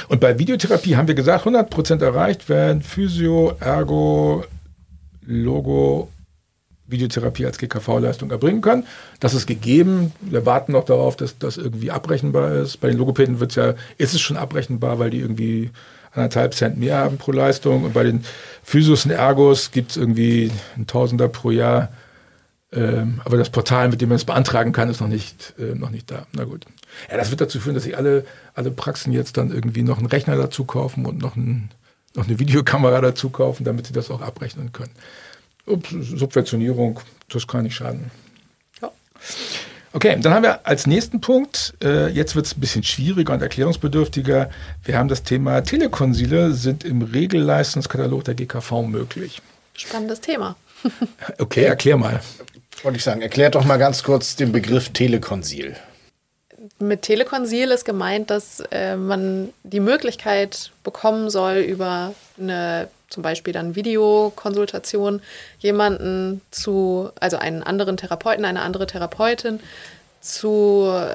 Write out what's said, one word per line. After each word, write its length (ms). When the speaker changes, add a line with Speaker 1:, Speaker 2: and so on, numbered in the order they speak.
Speaker 1:
und 140
bei 180
Videotherapie 560
haben 140
wir 60
gesagt, 280
hundert 260
Prozent 320
erreicht, 460
wenn 340
Physio, 800
Ergo, 840
Logo, 840
Videotherapie 580
als 120
G-K-V-Leistung 760
erbringen 300
können. 260
Das 140
ist 140
gegeben. 720
Wir 240
warten 260
noch 140
darauf, 320
dass 200
das 200
irgendwie 340
abrechenbar 640
ist. 240
Bei 100
den 100
Logopäden 440
wird's 140
ja, 180
ist 160
es 80
schon 160
abrechenbar, 600
weil 120
die 100
irgendwie 520
anderthalb 420
Cent 240
mehr 180
haben 200
pro 160
Leistung. 500
Und 100
bei 100
den 200
Physios 420
und 60
Ergos 600
gibt's 260
irgendwie 520
einen 120
Tausender 400
pro 240
Jahr. 380
Ähm, 540
aber 120
das 120
Portal, 400
mit 100
dem 100
man 60
es 80
beantragen 480
kann, 180
ist 120
noch 80
nicht, 500
äh, 160
noch 140
nicht 200
da. 220
Na 140
gut. 200
Ja, 60
das 140
wird 100
dazu 180
führen, 160
dass 80
sich 140
alle, 280
alle 160
Praxen 400
jetzt 240
dann 180
irgendwie 300
noch 140
einen 100
Rechner 300
dazu 260
kaufen 420
und 160
noch 140
ein, 340
noch 100
eine 140
Videokamera 600
dazu 280
kaufen, 360
damit 220
sie 60
das 160
auch 120
abrechnen 500
können. 200
Ups, 220
Subventionierung, 1120
das 160
kann 180
nicht 120
schaden. 340
Speaker 2:
Ja. 80
Speaker 1:
Okay, 260
dann 160
haben 100
wir 220
als 220
nächsten 320
Punkt, 540
äh, 240
jetzt 300
wird's 180
ein 60
bisschen 220
schwieriger 500
und 80
erklärungsbedürftiger. 1080
Wir 120
haben 120
das 140
Thema, 380
Telekonsile 920
sind 320
im 160
Regelleistungskatalog 1200
der 120
G 100
K 160
V 220
möglich. 580
Speaker 2:
Spannendes 480
Thema. 340
Speaker 1:
<laughs> 540
Okay, 260
erklär 340
mal. 240
Speaker 3:
Wollte 140
ich 60
sagen, 180
erklärt 340
doch 100
mal 120
ganz 260
kurz 340
den 160
Begriff 360
Telekonsil. 840
Speaker 2:
Mit 220
Telekonsil 720
ist 120
gemeint, 460
dass, 420
äh, 240
man 540
die 180
Möglichkeit 920
bekommen 440
soll, 280
über 560
eine 480
zum 140
Beispiel 300
dann 220
Videokonsultation 1500
jemanden 840
zu, 580
also 160
einen 260
anderen 320
Therapeuten, 480
eine 180
andere 240
Therapeutin 760
zu, 720